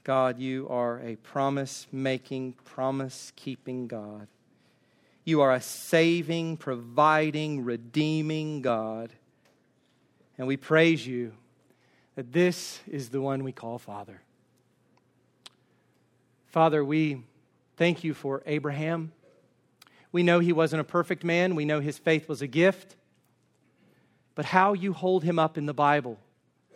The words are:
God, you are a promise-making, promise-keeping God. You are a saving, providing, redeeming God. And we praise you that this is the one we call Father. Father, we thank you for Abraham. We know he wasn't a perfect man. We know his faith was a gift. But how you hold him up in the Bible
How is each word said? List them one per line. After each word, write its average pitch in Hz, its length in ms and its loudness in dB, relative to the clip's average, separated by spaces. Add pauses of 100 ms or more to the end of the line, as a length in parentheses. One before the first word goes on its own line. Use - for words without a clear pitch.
God, 131 340 2
you 131 320 -6
are 120 300 -2
a 117 160 -10
promise-making, 135 1400 -4 (120)
promise-keeping 131 1200 -8
God. 104 400 -12 (960)
You 156 180 2
are 131 120 6
a 127 80 2
saving, 165 960 0
providing, 147 1040 0
redeeming 151 1000 -2
God. 113 520 -4 (1200)
And 131 100 -6
we 135 100 0
praise 160 500 2
you 120 240 -6 (840)
that 123 180 -10
this 175 540 0
is 135 220 -8
the 131 120 -4
one 135 220 -2
we 131 100 -8
call 117 260 -10
Father. 101 420 -16 (2250)
Father, 156 360 4
we 143 400 0 (540)
thank 170 260 2
you 156 100 -2
for 135 320 -6
Abraham. 151 680 -4 (1000)
We 175 100 2
know 175 180 6
he 170 140 4
wasn't 160 280 2
a - 20 -4
perfect 170 400 -2
man. 175 320 2
We 151 100 -2
know 151 140 0
his 143 180 -4
faith 160 300 0
was 131 140 -8
a 143 60 -4
gift. 175 500 2 (1400)
But 151 120 -6
how 190 280 4
you 190 200 -2
hold 185 300 0
him 170 140 0
up 160 200 2
in 147 80 -4
the 147 80 -4
Bible 139 440 2 (580)